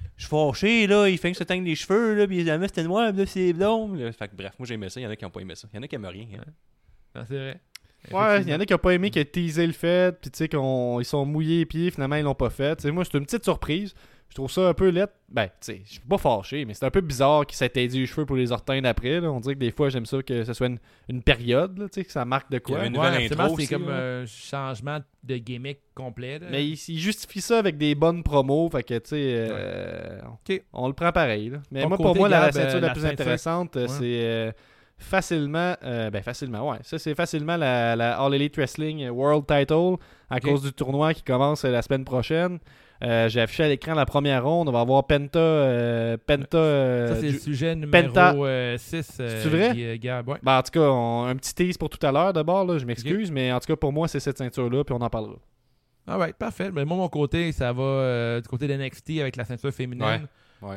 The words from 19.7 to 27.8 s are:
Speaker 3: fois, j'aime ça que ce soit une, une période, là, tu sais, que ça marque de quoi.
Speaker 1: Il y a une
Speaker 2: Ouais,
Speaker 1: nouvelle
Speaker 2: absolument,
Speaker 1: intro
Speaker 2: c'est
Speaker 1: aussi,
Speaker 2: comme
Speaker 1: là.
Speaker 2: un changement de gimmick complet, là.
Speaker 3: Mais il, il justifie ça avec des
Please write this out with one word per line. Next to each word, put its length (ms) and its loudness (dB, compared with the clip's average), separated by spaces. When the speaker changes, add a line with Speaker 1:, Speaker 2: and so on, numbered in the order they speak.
Speaker 3:
fois, 180 0
j'aime 180 -2
ça 140 -2
que 220 -2
ce 100 -6
soit 140 -2
une, 140 -4
une 120 -6
période, 560 2
là, 100 -8
tu 120 -8
sais, 40 -6
que 60 -14
ça 140 -2
marque 260 -4
de 80 -2
quoi. 200 -4
Speaker 1:
Il 20 -4
y 20 -2
a 60 -2
une 100 -4
Speaker 2:
Ouais, 120 2
Speaker 1:
nouvelle 120 0
Speaker 2:
absolument, 220 0
Speaker 1:
intro 120 2
Speaker 2:
c'est 60 -2
Speaker 1:
aussi, 100 -2
Speaker 2:
comme 160 -4
Speaker 1:
là. 340 -4
Speaker 2:
un 40 -10
changement 720 -8
de 140 -6
gimmick 420 -10
complet, 460 -12
là. 100 -18
Speaker 3:
Mais 160 -2
il, 60 -4
il 100 -6
justifie 440 -4
ça 160 2
avec 200 2
des 160 2